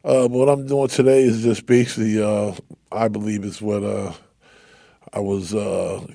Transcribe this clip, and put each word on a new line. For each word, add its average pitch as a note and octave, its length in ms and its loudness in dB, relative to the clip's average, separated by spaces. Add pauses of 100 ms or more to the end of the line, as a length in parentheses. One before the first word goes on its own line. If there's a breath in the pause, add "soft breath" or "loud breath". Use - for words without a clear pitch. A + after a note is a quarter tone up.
Uh, B2+ 240 2
what B2+ 180 2
I'm C#3 180 2
doing C#3 220 0
today C3 360 4
is A2+ 200 2
just A#2 220 0
basically, A2+ 580 2
uh, G#2 300 -2 (360)
I A2 200 -2
believe G#2 340 -6
it's G2 180 -10
what, G#2 220 -2
uh, G2+ 300 -6 (1000 soft breath)
I - 80 -6
was, G2 340 -4
uh, F#2+ 600 -4